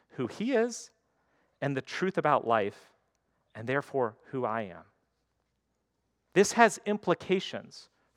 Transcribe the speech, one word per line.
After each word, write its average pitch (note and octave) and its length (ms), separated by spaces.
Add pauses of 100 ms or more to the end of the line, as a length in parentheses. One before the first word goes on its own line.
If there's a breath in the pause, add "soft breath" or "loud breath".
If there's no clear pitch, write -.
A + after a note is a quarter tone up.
(180)
who - 100
he A#3 260
is A#3 380 (720)
and C#3 140
the C3 60
truth - 360
about D3+ 280
life, G#2+ 460 (640)
and A2+ 100
therefore B2+ 520 (140)
who C3 120
I A2+ 200
am. F2 200 (1500)
This G3 200
has A3+ 320
implications - 1000 (300)